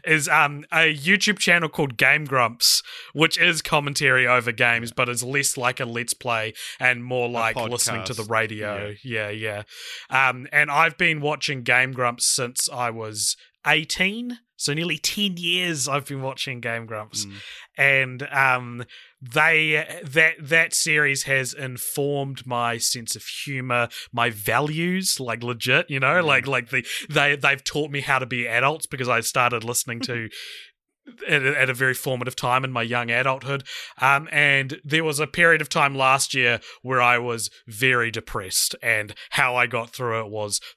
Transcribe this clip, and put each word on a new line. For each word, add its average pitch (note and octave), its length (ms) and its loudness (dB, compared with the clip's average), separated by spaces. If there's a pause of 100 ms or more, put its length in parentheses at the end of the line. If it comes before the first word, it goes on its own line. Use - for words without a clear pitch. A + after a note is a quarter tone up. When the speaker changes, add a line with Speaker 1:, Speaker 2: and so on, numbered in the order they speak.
Speaker 1:
is, D#3 240 2
um, D3 440 2
a D#3+ 240 4
YouTube F#3+ 420 2
channel E3+ 300 4
called C#3 300 -2
Game D3 260 4
Grumps, B2 580 2 (300)
which D#3+ 260 2
is E3+ 240 2
commentary C#3 640 2
over A#2+ 240 2
games, A#2 380 0
Speaker 2:
Yeah. A#2 80 -14
Speaker 1:
but B2 120 0
is B2 140 -4
less C#3 340 -2
like B2+ 220 -2
a C3+ 60 -4
Let's A#2 300 -4
Play A2+ 400 -4 (260)
and B2 240 0
more B2 240 -2
Speaker 2:
A - 20 -4
Speaker 1:
like A2+ 260 0
listening A#2 480 -2
to B2 100 -4
the G#2+ 100 -6
Speaker 2:
podcast. G#2 60 -10
Speaker 1:
radio. G#2 640 -4 (100)
Speaker 2:
Yeah. A2 260 -4
Speaker 1:
Yeah, G#2+ 320 -6 (480)
yeah. C3 200 4
Um, B2 220 -8
and D3 160 4
I've D#3 280 2
been D#3+ 240 2
watching C#3+ 420 -2
Game B2+ 300 2
Grumps B2 340 0
since - 420 -2
I B2 220 -4
was G#2+ 460 -4 (300)
eighteen. G3 720 0 (160)
So D3 180 -2
nearly D#3+ 240 -4
ten G3 400 -2
years E3+ 500 -2
I've C#3 180 -2
been C#3 140 -8
watching C3 400 -6
Game A#2 240 -6
Grumps. G#2+ 400 -8
Speaker 2:
Mm. G2 100 -14 (440)
Speaker 1:
And, C3+ 520 2
um, B2+ 540 0 (380)
they, D#3 840 2
that, D#3+ 340 4
that E3 360 2
series D3 480 2
has C3 320 0
informed C#3 920 -4
my A#2+ 300 -2
sense A#2 400 -4
of - 80 -16
humor, B2+ 640 -2 (240)
my A#2+ 160 2
values, D3+ 920 0
like, A#2 240 -6
legit, B2 460 0
you C#3 100 -4
know, D3 240 4
Speaker 2:
Mm. D#3+ 40 2
Speaker 1:
like, C3 200 4
like, B2+ 220 0
the, B2 180 -2 (220)
they, C#3+ 280 4
they've C#3 280 0
taught D3+ 260 -2
me C#3+ 120 -4
how C3+ 160 2
to B2+ 80 -2
be A#2+ 200 -4
adults C3 400 2
because C3 220 -4
I A#2 120 4
started A#2+ 440 0
listening A#2 360 -4
to A#2+ 280 -6 (380)
Speaker 2:
<laughs> - 600 -20
Speaker 1:
at D3 140 2
a, C#3+ 160 2
at C3 120 2
a B2 40 -2
very B2+ 200 0
formative B2+ 420 -4
time B2+ 280 0
in C3+ 60 -6
my A#2+ 120 -2
young A#2+ 280 -2
adulthood. C3 540 -2 (340)
Um, C#3 320 4
and C#3+ 540 2
there D#3 200 0
was D3 160 -2
a D3+ 60 0
period E3 360 4
of - 80 -8
time C#3+ 240 2
last C3+ 400 2
year A#2+ 260 2 (220)
where B2+ 180 0
I A#2+ 180 6
was A#2 300 -4 (180)
very A#2 440 2
depressed, G#2+ 720 -4
and G#2+ 320 -2 (160)
how B2+ 260 0
I A#2+ 100 4
got A#2 240 -4
through A#2 300 -2
it G#2 100 -8
was G#2 300 -4 (160)